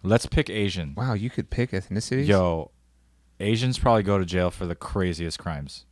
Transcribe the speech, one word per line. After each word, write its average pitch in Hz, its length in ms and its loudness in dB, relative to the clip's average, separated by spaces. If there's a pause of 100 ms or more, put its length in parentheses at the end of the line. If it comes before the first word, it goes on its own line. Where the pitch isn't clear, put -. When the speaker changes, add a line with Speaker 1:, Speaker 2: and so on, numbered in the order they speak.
Speaker 1:
Let's 107 240 4
pick - 240 0
Asian. 92 460 -2
Speaker 2:
Wow, 123 180 -2
you 107 160 -2
could - 200 -6
pick 120 200 -2
ethnicities? 110 560 -4
Speaker 1:
Yo, 90 460 2 (680)
Asians 117 400 0
probably 113 240 6
go 98 160 2
to 95 60 2
jail 90 260 0
for 90 160 -8
the 85 80 -4
craziest 85 640 -4
crimes. 71 540 -8